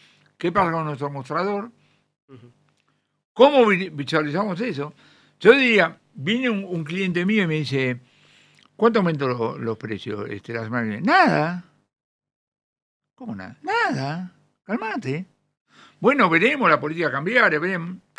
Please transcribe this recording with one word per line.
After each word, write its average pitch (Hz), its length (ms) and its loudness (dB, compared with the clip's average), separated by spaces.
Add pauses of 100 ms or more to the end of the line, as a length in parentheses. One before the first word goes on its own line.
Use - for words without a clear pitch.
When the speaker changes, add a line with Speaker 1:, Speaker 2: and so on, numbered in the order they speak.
(360)
Speaker 1:
¿Qué 175 140 -4
pasa 175 220 0
con 165 120 -4
nuestro 143 260 -6
mostrador? 180 600 -6 (580)
Speaker 2:
Ujú. 123 220 -20 (840)
Speaker 1:
¿Cómo 262 320 6
vi-, 185 240 0
visualizamos 156 680 -4
eso? 151 340 -6 (440)
Yo 208 140 8
diría, 226 440 4 (160)
viene 233 380 -2
un, 196 140 -2
un 175 180 -4
cliente 175 420 -2
mío 208 200 2
y - 20 0
me 160 80 0
dice, 131 460 -2 (760)
"¿Cuánto 226 240 2
aumentó 156 300 0
lo-, 120 280 -2
los 113 200 -4
precios, 104 520 -8
este, 110 240 -12
la 117 120 -6
semana 117 180 -4
que 113 60 -4
viene?". 110 180 -6
"Nada". 180 580 0 (1500)
"¿Cómo 233 220 -12
nada?". 190 260 -16
"Nada. 185 720 -4 (300)
Calmate". 208 640 -6 (720)
"Bueno, 247 280 4
veremos 208 400 4
la 151 120 6
política 156 320 -2
cambiaria, 170 480 2
veremos". 180 380 -4 (200)